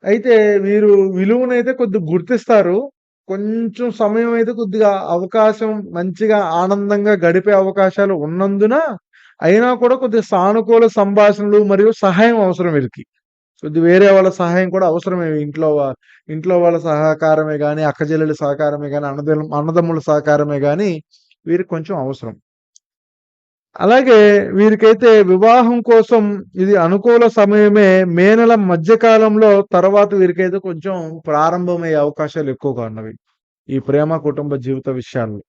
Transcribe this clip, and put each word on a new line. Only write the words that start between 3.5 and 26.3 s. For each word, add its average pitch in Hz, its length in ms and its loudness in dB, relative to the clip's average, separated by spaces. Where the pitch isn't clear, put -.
సమయం 226 400 -2
అయితే 233 220 -2
కొద్దిగా 214 360 -2
అవకాశం 214 600 -2
మంచిగా 185 460 -2
ఆనందంగా 202 600 0
గడిపే 185 380 0
అవకాశాలు 196 640 0
ఉన్నందున 196 560 -2
అయినా 214 340 2
కూడా 247 220 0
కొద్దిగా 233 300 -2
సానుకూల 214 640 2
సంభాషణలు 208 760 2
మరియు 202 320 2
సహాయం 214 440 2
అవసరం 180 340 -2
వీరికి. 127 300 -4
కొద్ది 156 180 -4
వేరే 180 300 4
వాళ్ళ 190 200 4
సహాయం 180 380 -2
కూడా 185 180 -2
అవసరమే. 170 400 -4
ఇంట్లో 147 300 -4
వా-, 139 220 -2
ఇంట్లో 160 300 -4
వాళ్ళ 170 200 2
సహకారమే 156 800 -2
గాని, 147 260 -4
అక్క 147 200 -4
చెల్లెల 156 300 -2
సహకారమే 147 560 -6
గాని, 147 180 -6
అన్నదమ్-, 151 460 -4
అన్నదమ్ముల 160 480 -2
సహకారమే 147 580 -2
గాని 151 300 -2
వీరికి 175 240 -4
కొంచెం 165 280 -8
అవసరం. 131 380 -10
అలాగే 240 400 4
వీరికైతే 220 580 4
వివాహం 226 580 4
కోసం 226 420 2